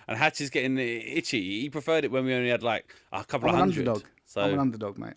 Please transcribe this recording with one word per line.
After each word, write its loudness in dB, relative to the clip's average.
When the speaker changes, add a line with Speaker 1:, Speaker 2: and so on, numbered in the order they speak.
Speaker 1:
and -4
Hatch 2
is -4
getting 0
i-, 0
itchy. -2
He -4
preferred 0
it 0
when 2
we 2
only 2
had, 2
like, -2
a -6
couple 0
Speaker 2:
I'm 4
Speaker 1:
of 6
Speaker 2:
an 6
Speaker 1:
hundred. 0
Speaker 2:
underdog. 0
Speaker 1:
So -6
Speaker 2:
I'm 4
an 2
underdog, -2
mate. -12